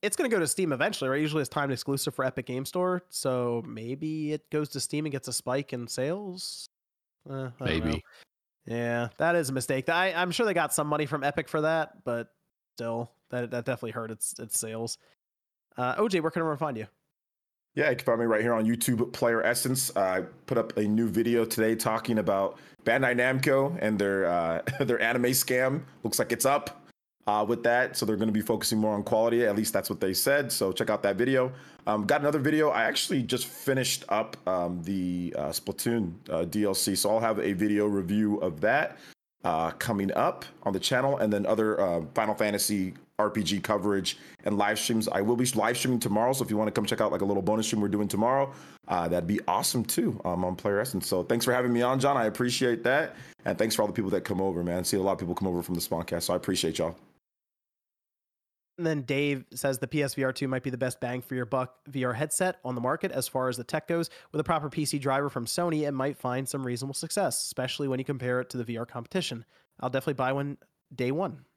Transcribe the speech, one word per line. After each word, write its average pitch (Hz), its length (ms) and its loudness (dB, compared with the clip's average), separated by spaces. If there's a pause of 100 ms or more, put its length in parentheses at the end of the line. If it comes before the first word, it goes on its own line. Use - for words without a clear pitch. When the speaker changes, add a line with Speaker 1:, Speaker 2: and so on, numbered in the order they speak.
Speaker 1:
it's 208 140 0
gonna 285 140 2
go 214 100 4
to 160 80 2
Steam 175 240 0
eventually, 139 380 0
right? 139 120 2
Usually 151 200 2
it's 127 80 -2
timed 139 240 0
exclusive 139 420 -4
for 135 100 -2
Epic 127 200 -4
Game 131 200 -6
Store, 180 440 0
so 123 580 -2
maybe 143 680 -6
it 151 160 -8
goes 151 200 -2
to 135 100 -8
Steam 151 260 -4
and 147 60 -4
gets 135 160 -8
a 127 60 -6
spike 139 400 -4
in 120 140 -6
sales. 180 760 -6 (640)
Uh, 139 40 -8
I 135 60 -6 (200)
don't - 20 -8
Speaker 2:
Maybe. 80 300 0
Speaker 1:
know. 78 80 -2 (680)
Yeah, 120 400 -2 (100)
that 170 180 2
is 151 140 0
a 135 40 -4
mistake. 131 360 -2
I, 175 240 2
I'm 180 180 0
sure 233 140 0
they 202 80 0
got 160 200 2
some 151 140 0
money 151 200 0
from 143 160 -4
Epic 143 240 -2
for 156 140 -2
that, 160 420 0
but 117 240 -4 (500)
still, 117 340 -4 (200)
that, 120 200 -4
that 120 140 -4
definitely 120 260 -4
hurt 113 200 -6
its, - 260 -8
its 117 220 -4
sales. 113 400 -6 (760)
Uh, 123 200 0
O 214 100 2
J, 185 120 2
where 160 100 0
can 165 120 -2
everyone 151 180 -2
find 143 180 -4
you? 107 80 -8 (880)
Speaker 3:
Yeah, 147 160 2
you 127 60 2
can - 100 -6
find 113 140 4
me 117 60 4
right 110 160 4
here 120 120 4
on 110 140 4
YouTube, 117 460 2
Player 117 300 4
Essence. 127 520 0
I 92 260 2 (240)
put 123 140 0
up - 180 -2
a 107 60 2
new 107 240 4
video 117 360 4
today 113 320 2
talking 113 440 0
about 98 400 2 (240)
Bandai 123 320 4
Namco 135 680 4
and 107 160 2
their, 98 320 2
uh, 82 320 2 (100)
<laughs> - 140 -8
their 117 160 2
anime 120 300 2
scam. 131 500 2 (220)
Looks 110 160 -2
like 117 120 0
it's 117 140 0
up, 143 380 0 (440)
uh, 107 200 2
with 117 160 -2
that, 120 340 2
so - 80 0
they're 107 120 0
gonna 110 140 0
be 104 100 2
focusing 110 360 0
more 107 160 2
on 104 100 -2
quality. 117 420 2
At 101 100 2
least 107 180 0
that's 98 160 0
what 104 120 -4
they 95 120 0
said, 135 380 0
so 95 200 0
check 113 200 -2
out 104 120 0
that 101 120 2
video. 127 360 2 (360)
Um, 107 180 0
got 147 160 4
another 147 180 2
video. 151 300 4
I 110 140 2
actually 135 400 0
just 120 240 -2
finished - 600 -2
up, 110 280 0 (100)
um, 90 360 -2
the, 90 540 -2
uh, 73 120 -2
Splatoon, 101 640 -2 (160)
uh, 80 160 0
D 104 200 0
L 95 100 2
C, - 200 0
so 101 140 0
I'll 110 100 4
have 113 200 0
a 101 140 0
video 104 340 2
review 104 500 2
of 80 240 -2
that, 131 360 2 (460)
uh, 82 280 0
coming 101 420 -2
up - 320 0 (180)
on 101 100 -2
the 95 60 -2
channel, 135 380 2
and 107 160 2
then 101 140 0
other, 107 340 2
uh, 87 200 2 (120)
Final 107 220 2
Fantasy 101 580 0 (240)
R 104 140 2
P 107 120 -2
G 92 160 0
coverage 101 580 0 (280)
and 104 140 0
live 104 200 2
streams. 110 280 0
I 98 140 0
will 113 140 4
be 123 100 2 (100)
live 110 220 2
streaming 127 220 0
tomorrow, 113 340 2
so 135 100 0
if 104 80 -4
you 107 60 0
wanna 107 140 2
come 107 140 0
check 107 160 0
out, 107 100 2
like, 87 100 0
a 95 40 0
little 98 180 0
bonus 107 240 2
stream 107 140 0
we're 101 60 2
doing 104 200 0
tomorrow, 127 440 2 (360)
uh, 87 200 0
that'd 87 200 0
be 107 200 0
awesome 107 360 0
too, 113 420 -2
um, 90 200 0
on 90 100 -2
Player 101 240 0
Essence. 110 280 -2
So 92 160 0
thanks 117 220 0
for 127 80 2
having 123 200 2
me 120 100 4
on, 131 160 2
John. 139 180 4
I 113 80 2
appreciate 120 580 0
that, 143 320 2 (300)
and 92 120 0
thanks 110 180 2
for 113 80 2
all 104 40 2
the 92 60 -4
people 95 180 0
that 92 120 2
come 92 180 -2
over, 87 220 0
man. 87 200 -2
See 101 140 0
a 95 40 2
lot 95 120 4
of 87 60 -4
people 87 160 -4
come 95 120 -2
over 87 160 0
from 90 120 -4
the 82 60 -2
Spawncast, 82 420 -4
so 92 100 0
I - 20 2
appreciate 87 440 0
y'all. 85 160 -2 (1800)
Speaker 1:
And 170 100 -2
then 151 140 0
Dave 139 520 0
says 131 260 -2
the 135 80 -4
P 151 140 0
S 139 140 -2
V 135 80 -2
R 131 100 0
two 135 140 -4
might 131 160 -2
be 135 60 -4
the 123 80 -4
best 127 220 -2
bang 123 220 -4
for 131 140 -8
your 123 100 -2
buck 127 300 -2 (120)
V 135 160 -4
R 123 100 0
headset 156 500 -2
on 127 100 -4
the 123 80 -4
market 131 300 0
as 131 160 -2
far 127 220 0
as 117 80 -4
the 120 60 -8
tech - 240 -4
goes. 170 220 0 (220)
With 151 100 -2
a - 20 0
proper 151 260 0
P 151 160 -2
C 147 120 -2
driver 139 320 0
from 120 160 -4
Sony, 160 420 0
it 143 40 -2
might 135 260 -2
find 131 300 -4
some 135 180 -6
reasonable 123 300 -4
success, 170 480 -2
especially 131 440 -4
when 131 120 0
you 131 60 -4
compare 123 340 -2
it 123 120 -6
to 127 60 -6
the 120 60 -4
V 113 140 -6
R 117 80 -6
competition. 120 600 -6 (340)
I'll 127 100 -4
definitely 135 260 -2
buy 131 160 0
one 139 260 -4 (360)
day 127 180 -2
one. 151 340 -4 (120)